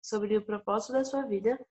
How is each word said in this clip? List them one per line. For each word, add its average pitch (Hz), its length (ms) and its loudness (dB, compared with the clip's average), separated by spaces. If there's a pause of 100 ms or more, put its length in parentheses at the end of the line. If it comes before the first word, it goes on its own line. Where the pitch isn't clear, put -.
sobre 208 360 0
o 208 40 4
propósito 208 520 -2
da 262 100 4
sua 269 200 -2
vida 220 360 0 (120)